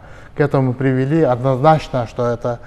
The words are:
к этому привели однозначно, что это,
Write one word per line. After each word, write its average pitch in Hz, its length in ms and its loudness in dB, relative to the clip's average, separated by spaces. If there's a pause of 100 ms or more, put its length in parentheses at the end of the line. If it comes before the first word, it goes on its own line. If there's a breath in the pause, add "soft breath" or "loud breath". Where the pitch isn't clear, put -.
(340 loud breath)
к - 60 -2
этому 135 320 2
привели 135 500 0
однозначно, 131 840 2
что 120 200 -4
это, 120 400 -4